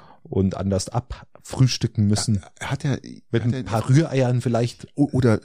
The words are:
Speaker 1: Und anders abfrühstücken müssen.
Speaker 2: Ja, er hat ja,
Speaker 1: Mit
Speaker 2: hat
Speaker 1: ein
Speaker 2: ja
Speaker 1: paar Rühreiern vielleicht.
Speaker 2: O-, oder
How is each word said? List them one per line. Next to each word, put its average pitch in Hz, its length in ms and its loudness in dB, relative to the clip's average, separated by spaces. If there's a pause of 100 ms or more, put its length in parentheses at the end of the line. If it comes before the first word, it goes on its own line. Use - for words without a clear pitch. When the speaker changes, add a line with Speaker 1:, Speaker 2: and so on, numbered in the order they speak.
(240)
Speaker 1:
Und 95 340 0
anders 98 320 -2
abfrühstücken - 1160 -2
müssen. 107 280 0
Speaker 2:
Ja, - 240 -8
er - 120 -8
hat - 120 -6
ja, 143 80 -2 (400)
Speaker 1:
Mit 113 120 0
Speaker 2:
hat - 0 -
Speaker 1:
ein 117 100 0
Speaker 2:
ja 131 100 -6
Speaker 1:
paar 104 240 -2
Rühreiern 131 540 2
vielleicht. 120 540 -2
Speaker 2:
O-, 143 180 2
oder 120 320 4